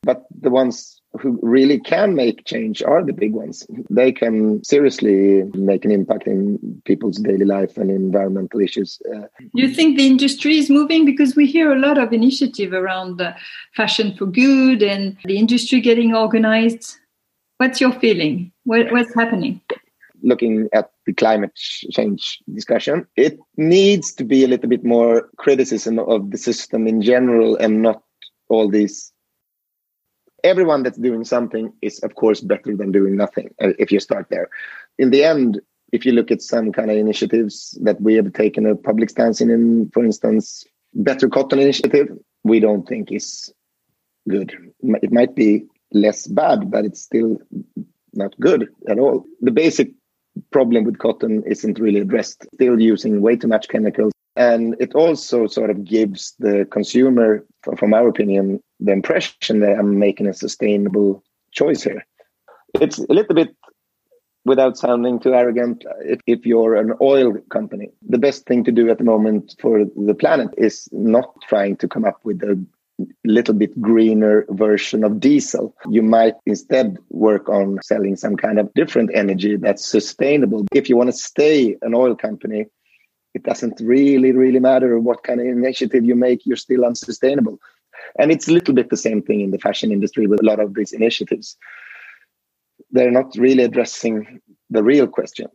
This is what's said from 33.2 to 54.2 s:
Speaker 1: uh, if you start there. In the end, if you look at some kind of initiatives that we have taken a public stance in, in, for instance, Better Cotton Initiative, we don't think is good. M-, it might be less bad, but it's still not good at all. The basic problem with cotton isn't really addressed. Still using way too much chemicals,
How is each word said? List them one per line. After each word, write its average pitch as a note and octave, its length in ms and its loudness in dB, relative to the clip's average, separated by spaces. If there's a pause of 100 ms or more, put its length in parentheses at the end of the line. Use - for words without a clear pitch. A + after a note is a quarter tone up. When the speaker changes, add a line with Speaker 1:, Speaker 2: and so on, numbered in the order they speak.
Speaker 1:
uh, G2+ 60 0 (100)
if - 140 0
you G2+ 80 2
start - 280 -6
there. F2+ 200 -6 (500)
In C3 120 2
the C#3 140 4
end, C3 360 0 (320)
if A#2 120 -4
you B2+ 80 2
look A#2 180 2
at A2+ 120 0
some A2 300 -4
kind A2 180 -4
of G#2+ 60 0
initiatives G#2+ 840 -2
that G#2+ 180 0
we A2 140 2
have G2+ 180 0
taken G#2+ 340 0
a G#2+ 80 2
public G#2+ 360 -2
stance A#2 300 0
in, A#2 100 2
in, A#2 400 2
for A#2+ 140 0
instance, A2 600 -2 (300)
Better C3+ 340 0
Cotton C3+ 300 0
Initiative, C#3 500 2 (360)
we A2 160 4
don't G#2+ 280 0
think A2 240 -8
is - 400 -12 (760)
good. F#2+ 240 -4 (300)
M-, A2 200 0
it G#2 100 -2
might A#2+ 220 2
be G#2+ 320 2 (260)
less G#2 340 0
bad, A2 440 0
but G#2+ 140 -2
it's - 180 -10
still A2+ 360 -2 (760)
not G2 260 -8
good C#3 280 0 (200)
at G#2+ 100 -2
all. C3 260 0 (160)
The B2 100 0
basic D3+ 420 0 (580)
problem A#2 340 2
with A2 140 -4
cotton A2 480 -2
isn't G#2 320 -4
really G#2 220 2
addressed. G#2 540 -4
Still B2 260 2
using G#2+ 400 2
way A#2 160 2
too A2+ 120 -4
much A2 200 -2
chemicals, A2 420 -2 (240)